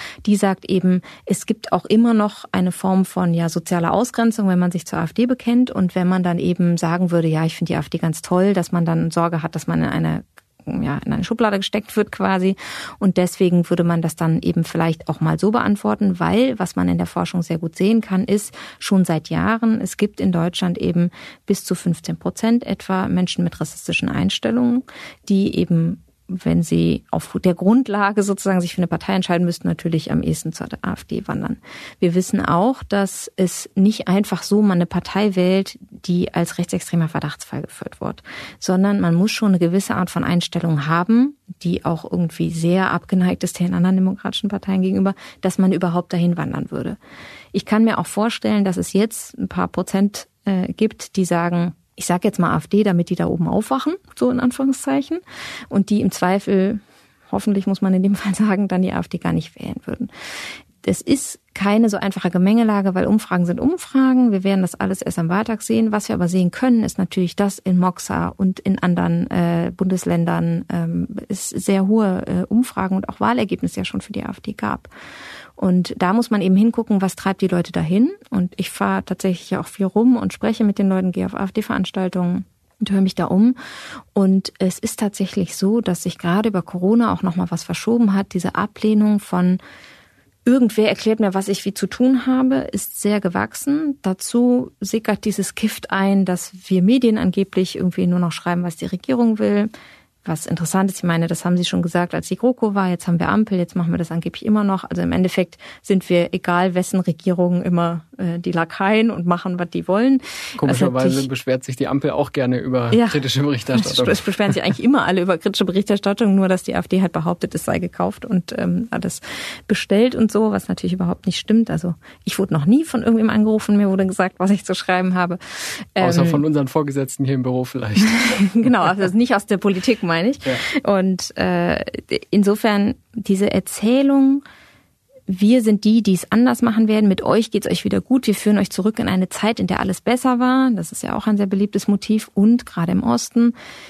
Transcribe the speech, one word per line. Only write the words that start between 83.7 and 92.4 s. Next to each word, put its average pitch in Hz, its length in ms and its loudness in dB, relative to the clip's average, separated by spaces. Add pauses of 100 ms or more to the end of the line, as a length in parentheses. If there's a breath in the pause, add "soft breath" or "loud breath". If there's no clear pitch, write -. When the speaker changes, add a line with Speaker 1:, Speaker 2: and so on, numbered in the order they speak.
Speaker 1:
Und 190 460 2
es 185 180 0
ist - 220 -8
tatsächlich 196 580 -4
so, 214 240 0
dass 180 220 -4
sich - 160 -6
gerade 196 300 0
über 185 120 -2
Corona 202 500 2
auch 180 120 -4
nochmal 180 260 0
was 170 140 -4
verschoben 220 500 0
hat. 196 220 -2
Diese 185 180 -4
Ablehnung 214 640 2
von 180 380 2 (880 loud breath)
"Irgendwer 240 440 4
erklärt 220 300 2
mir, 196 140 2
was 190 140 -2
ich 196 180 -2
wie 196 80 -4
zu - 140 -4
tun 254 400 2
habe", 262 440 2